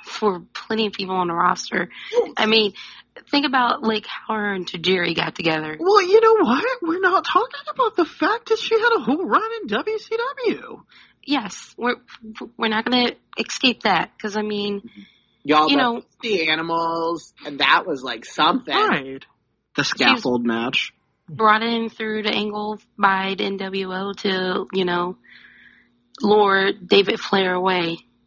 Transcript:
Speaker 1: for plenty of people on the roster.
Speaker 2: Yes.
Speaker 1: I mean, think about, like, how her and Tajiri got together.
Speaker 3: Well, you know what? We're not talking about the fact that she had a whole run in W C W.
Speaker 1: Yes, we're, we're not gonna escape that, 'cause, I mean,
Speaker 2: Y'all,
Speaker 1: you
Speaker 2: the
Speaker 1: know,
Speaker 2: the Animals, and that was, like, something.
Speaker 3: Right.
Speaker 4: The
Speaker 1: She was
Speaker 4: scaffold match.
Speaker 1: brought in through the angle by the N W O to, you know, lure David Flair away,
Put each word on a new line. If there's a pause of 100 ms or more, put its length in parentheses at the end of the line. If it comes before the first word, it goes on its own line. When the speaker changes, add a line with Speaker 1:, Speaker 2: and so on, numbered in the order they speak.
Speaker 1:
for (120)
plenty
of
people
on
the
roster. (220)
Speaker 2:
Yes.
Speaker 1:
I
mean, (560)
think
about,
like,
how
her
and
Tajiri
got
together.
Speaker 3:
Well,
you
know
what? (160)
We're
not
talking (100)
about
the
fact
that
she
had
a
whole
run (120)
in
W
C (300)
W. (420)
Speaker 1:
Yes,
we're, (640)
we're
not
gonna (260)
escape
that,
'cause,
I
mean, (540)
Speaker 2:
Y'all,
Speaker 1:
you
Speaker 2:
the
Speaker 1:
know, (200)
Speaker 2:
the
Animals, (120)
and
that
was,
like,
something.
Speaker 3:
Right. (520)
Speaker 4:
The
Speaker 1:
She (120)
was
Speaker 4:
scaffold
match. (380)
Speaker 1:
brought
in
through
the
angle (180)
by
the
N
W
O
to,
you
know, (1040)
lure
David
Flair
away, (300)